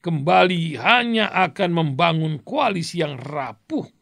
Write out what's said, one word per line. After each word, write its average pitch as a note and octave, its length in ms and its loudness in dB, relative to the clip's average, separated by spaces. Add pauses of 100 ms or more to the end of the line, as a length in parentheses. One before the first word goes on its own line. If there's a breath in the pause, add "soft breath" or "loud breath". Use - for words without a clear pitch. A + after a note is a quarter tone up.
kembali E3 800 2
hanya A3+ 500 2
akan F#3 380 0
membangun D#3+ 720 0
koalisi F3+ 640 -2
yang C3+ 160 -10
rapuh. C#3 640 -8 (160)